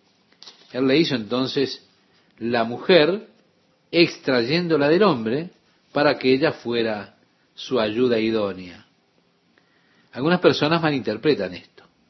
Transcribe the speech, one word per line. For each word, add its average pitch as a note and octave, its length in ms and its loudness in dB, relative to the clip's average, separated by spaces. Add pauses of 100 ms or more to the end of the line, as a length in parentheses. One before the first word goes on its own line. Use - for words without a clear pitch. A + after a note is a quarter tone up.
(720)
él C3 140 -2
le C3 100 2
hizo D3 200 2
entonces B2 720 -4 (520)
la A#2 260 -2
mujer, E3 640 2 (640)
extrayéndola D#3 1000 0
del F3 140 4
hombre, C#3+ 480 -2 (420)
para C#3+ 260 0
que C3 140 2
ella C#3+ 200 0
fuera A2+ 640 -6 (380)
su - 240 -6
ayuda A2+ 400 0
idónea. G2 680 -4 (1300)
Algunas D#3+ 280 0
personas D#3+ 420 2
malinterpretan A2 720 -2
esto. - 300 -20 (260)